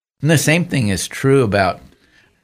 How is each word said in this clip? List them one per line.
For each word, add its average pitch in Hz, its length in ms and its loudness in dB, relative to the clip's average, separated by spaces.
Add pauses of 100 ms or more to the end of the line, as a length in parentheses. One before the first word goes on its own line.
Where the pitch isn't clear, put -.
(200)
And 139 100 -2
the 143 80 4
same 160 260 0
thing 117 240 -2
is 92 180 -2
true 135 380 0
about 95 360 0 (640)